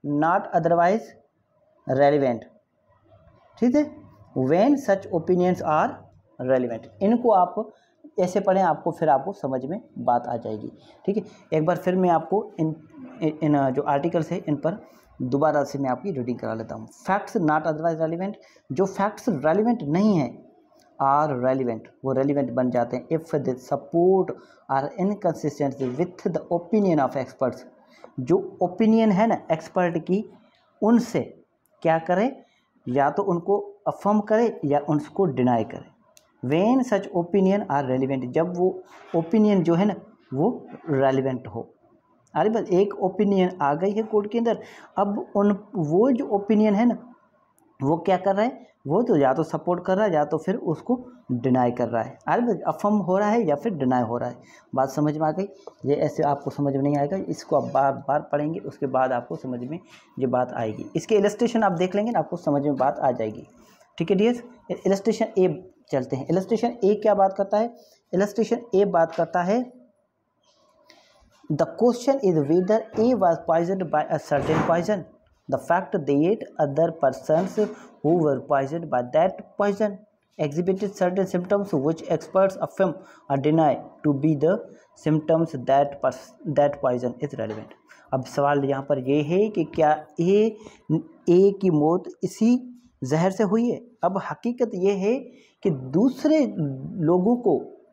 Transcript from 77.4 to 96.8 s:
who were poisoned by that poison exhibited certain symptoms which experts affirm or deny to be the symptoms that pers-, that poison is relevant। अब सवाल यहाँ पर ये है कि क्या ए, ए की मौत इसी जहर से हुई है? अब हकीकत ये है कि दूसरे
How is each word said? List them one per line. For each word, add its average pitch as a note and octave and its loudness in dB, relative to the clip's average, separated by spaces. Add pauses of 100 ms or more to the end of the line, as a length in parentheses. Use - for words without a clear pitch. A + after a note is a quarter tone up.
who D3+ 4
were D3+ 2 (120)
poisoned D3 -2
by B2+ 0 (140)
that F3+ 2 (180)
poison G3+ 0 (420)
exhibited F3+ -2
certain F#3 0
symptoms F#3+ -2
which D#3 -2
experts F#3+ 0
affirm D#3+ -2 (380)
or C#3 0
deny D3+ 2 (320)
to D3 2
be D3+ 2
the D#3+ 2 (500)
symptoms D#3+ 0
that C3+ 0
pers-, - -6 (160)
that C#3+ 2 (140)
poison B2 -2
is C#3+ -8
relevant। A2 -10 (380)
अब C3 -2
सवाल C#3+ 0
यहाँ C3+ -4
पर C#3 -2
ये C#3 0
है F#3 0
कि G3+ -4
क्या D3+ 0 (140)
ए, G#3 2 (720)
ए F#3+ 6
की F#3+ 2
मौत D#3+ 2 (200)
इसी A#3+ 0 (220)
जहर D#3 0
से F#3+ 0
हुई A3+ 0
है? D#3 -4 (220)
अब F#3 0 (100)
हकीकत A#3+ -4
ये F#3+ 0
है G3+ -2 (440)
कि G3+ 2
दूसरे G#3+ 2 (520)